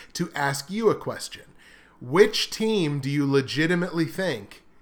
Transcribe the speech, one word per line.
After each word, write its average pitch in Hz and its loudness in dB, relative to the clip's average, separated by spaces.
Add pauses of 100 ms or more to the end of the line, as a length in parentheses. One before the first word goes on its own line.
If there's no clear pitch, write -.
(140)
to 175 -4
ask 139 -2
you 214 2
a 156 4
question. - -10 (560)
Which 160 4
team 185 0
do 135 -4
you 143 2
legitimately 160 0
think 143 -6 (180)